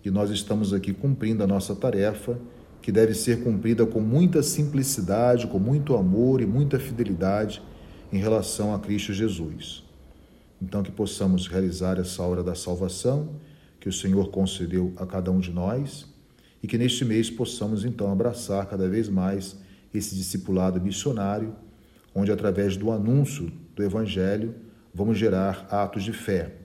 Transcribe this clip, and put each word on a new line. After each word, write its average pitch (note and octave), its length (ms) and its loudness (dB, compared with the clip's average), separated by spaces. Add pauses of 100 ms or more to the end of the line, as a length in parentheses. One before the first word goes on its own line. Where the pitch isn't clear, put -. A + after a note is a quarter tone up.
e G2+ 60 -2
nós G2+ 200 2
estamos G#2 420 -2
aqui G2 200 -2
cumprindo A2 520 0
a - 20 2
nossa G2 280 0
tarefa, G#2+ 640 0 (420)
que - 100 -4
deve A2 240 6
ser A#2 300 0
cumprida A2+ 420 4
com A2 140 0
muita D3 420 4
simplicidade, B2 1040 2
com - 120 -2
muito C#3 360 2
amor A2+ 460 4
e A2+ 60 2
muita C3+ 320 2
fidelidade G#2 840 -2 (500)
em G2 60 0
relação G#2 560 0
a G2 60 -2
Cristo G2+ 320 -2
Jesus. F#2+ 720 -4 (760)
Então, G2 220 -4
que F#2 80 -4
possamos F#2 560 0
realizar F#2 520 0
essa F2+ 240 -4
obra F2+ 200 0
da F2 120 -2
salvação F#2+ 840 -2 (420)
que - 100 -8
o F#2+ 40 -4
Senhor F#2+ 380 0
concedeu F2+ 680 -2
a F#2+ 100 -8
cada F#2 240 -2
um F#2 80 4
de F2+ 140 -2
nós G#2+ 540 -4 (540)
e - 60 -8
que A2+ 120 0
neste B2 260 0
mês A2 260 2
possamos, G#2+ 540 -2
então, G#2 260 -2
abraçar G2+ 560 0
cada F#2+ 220 0
vez G#2+ 200 0
mais F#2+ 480 -2 (380)
esse G2 220 -4
discipulado F#2 640 0
missionário, G#2 720 -2 (600)
onde, G2 180 2
através G2 440 2
do G#2 140 0
anúncio A2 640 2 (220)
do G2+ 100 -4
Evangelho, G2+ 680 0 (380)
vamos G2+ 260 0
gerar F#2+ 520 2
atos G2+ 320 -2
de A2 100 -4
fé F#2 400 -4 (120)